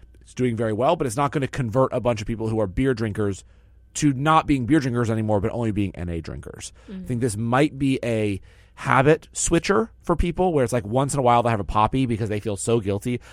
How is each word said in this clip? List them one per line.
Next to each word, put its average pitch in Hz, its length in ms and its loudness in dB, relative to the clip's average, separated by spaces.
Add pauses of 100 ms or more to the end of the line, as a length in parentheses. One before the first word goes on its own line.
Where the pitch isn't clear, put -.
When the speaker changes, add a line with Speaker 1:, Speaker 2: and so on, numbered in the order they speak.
(200)
Speaker 1:
it's - 140 -20
doing 123 220 0
very 110 160 0
well, 131 240 2
but 147 100 -4
it's 113 100 -4
not 143 140 0
gonna 135 160 -2
convert 127 460 0
a 123 80 -2
bunch 117 200 0
of 104 60 -8
people 110 220 -4
who 110 120 0
are 107 60 2
beer 131 280 0
drinkers 104 500 -2 (500)
to 147 180 2
not 156 360 2
being 135 180 2
beer 147 140 4
drinkers 120 300 0
anymore, 107 300 2
but 104 120 -2
only 117 180 -2
being 98 240 -2
N 87 140 -6
A 85 120 -4
drinkers. - 520 -12 (160)
Speaker 2:
Mm-hmm. 185 160 -12
Speaker 1:
I - 20 -14
think 123 140 -4
this 117 160 0
might 127 420 0
be 135 260 0
a 107 360 -2 (340)
habit 135 580 2
switcher 196 580 0 (120)
for 170 140 0
people, 175 360 0
where 139 120 2
it's 113 80 -2
like 120 140 -2
once 135 280 0
in 143 60 0
a - 20 0
while 120 220 6
they 117 60 2
have 110 100 0
a 95 40 -4
Poppi 110 420 2
because 113 220 -2
they 104 120 -2
feel 104 160 -4
so 117 240 0
guilty 104 400 -2 (120)